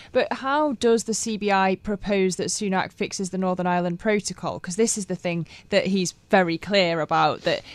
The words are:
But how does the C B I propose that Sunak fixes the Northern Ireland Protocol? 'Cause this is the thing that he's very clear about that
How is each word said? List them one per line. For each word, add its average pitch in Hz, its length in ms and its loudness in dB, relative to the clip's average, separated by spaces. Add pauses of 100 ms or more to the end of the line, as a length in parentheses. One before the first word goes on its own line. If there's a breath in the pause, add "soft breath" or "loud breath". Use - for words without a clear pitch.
(120 loud breath)
But - 180 2
how 277 440 0
does 233 300 2
the 220 100 -4
C 220 240 -4
B 202 120 -2
I 190 260 2
propose 196 600 0
that - 120 -4
Sunak 190 440 -2
fixes 190 380 -6
the 185 80 -6
Northern 180 280 0
Ireland 175 320 0
Protocol? 190 640 -2
'Cause 175 160 -10
this 220 220 2
is 190 80 -8
the 180 100 -6
thing 170 300 -4 (240 loud breath)
that 202 160 2
he's 190 280 0 (160)
very 175 280 4
clear 175 420 2
about 156 420 2
that - 200 0 (120)